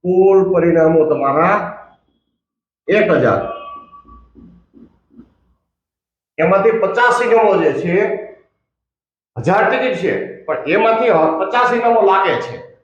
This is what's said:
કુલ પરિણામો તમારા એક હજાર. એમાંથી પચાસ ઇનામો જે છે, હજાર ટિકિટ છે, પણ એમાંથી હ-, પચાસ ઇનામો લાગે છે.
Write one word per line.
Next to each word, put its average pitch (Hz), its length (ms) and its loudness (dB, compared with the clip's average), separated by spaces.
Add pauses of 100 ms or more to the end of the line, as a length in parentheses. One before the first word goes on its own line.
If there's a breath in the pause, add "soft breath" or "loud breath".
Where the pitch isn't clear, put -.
કુલ 185 500 2
પરિણામો 165 520 2
તમારા 156 800 -2 (1000)
એક 190 220 0
હજાર. 120 420 0 (2750)
એમાંથી 196 320 2
પચાસ 240 520 0
ઇનામો 214 400 2
જે 151 100 2
છે, 190 540 -4 (1120)
હજાર 185 300 0
ટિકિટ 254 300 -2
છે, - 460 -6
પણ - 220 -6
એમાંથી 220 420 0
હ-, 160 300 0
પચાસ 247 340 0
ઇનામો 233 300 2
લાગે 190 400 0
છે. - 240 -14 (180)